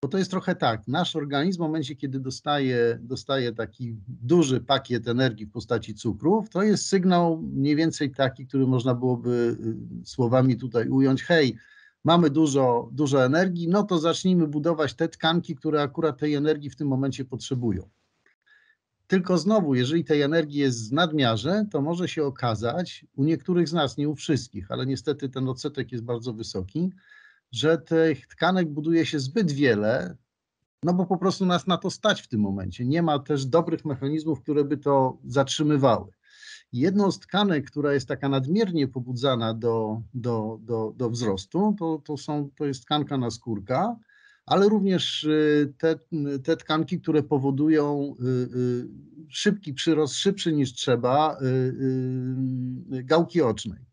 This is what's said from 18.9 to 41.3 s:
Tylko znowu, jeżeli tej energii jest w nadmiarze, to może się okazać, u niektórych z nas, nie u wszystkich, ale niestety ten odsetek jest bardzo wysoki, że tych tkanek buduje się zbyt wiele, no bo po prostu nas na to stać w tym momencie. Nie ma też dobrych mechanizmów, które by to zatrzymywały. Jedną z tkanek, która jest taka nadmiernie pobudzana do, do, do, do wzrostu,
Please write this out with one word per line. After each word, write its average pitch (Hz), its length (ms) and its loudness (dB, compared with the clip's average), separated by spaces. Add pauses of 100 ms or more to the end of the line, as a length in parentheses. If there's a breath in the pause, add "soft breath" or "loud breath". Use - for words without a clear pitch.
Tylko 180 300 2
znowu, 165 380 2
jeżeli 131 300 2
tej 147 160 4
energii 147 380 2
jest 123 300 0
w 117 40 -2
nadmiarze, 151 760 2
to 147 100 0
może 170 260 -2
się - 160 -2
okazać, 127 840 -4 (100)
u 135 80 0
niektórych 170 460 0
z - 40 -6
nas, 156 240 0
nie 147 120 -2
u 147 60 -4
wszystkich, 127 560 -4
ale 123 140 -4
niestety 135 440 -4
ten 131 200 -4
odsetek 131 420 -6
jest 120 120 -8
bardzo 117 300 -6
wysoki, 110 580 -4 (600 soft breath)
że 151 260 2
tych 160 500 0
tkanek 180 420 0
buduje 156 360 0
się 156 140 -4
zbyt 151 320 0
wiele, 113 640 2 (680)
no 175 100 2
bo 180 120 2
po 185 120 -2
prostu 185 280 0
nas 180 220 0
na 175 100 2
to 190 140 -4
stać - 300 -2
w - 60 -20
tym 110 140 -2
momencie. 98 440 -4
Nie 156 180 0
ma 151 160 2
też 139 260 -2
dobrych 165 400 0
mechanizmów, 147 560 -4
które 147 220 0
by 143 140 -2
to 135 480 2
zatrzymywały. 131 840 2 (640 loud breath)
Jedną 190 380 2
z - 80 -6
tkanek, 180 520 -2
która 143 220 -2
jest 139 140 -2
taka 139 220 -4
nadmiernie 151 580 0
pobudzana 123 640 -2
do, 113 480 -2 (120)
do, 113 480 -4
do, 113 360 -4
do 123 120 -2
wzrostu, 117 680 -2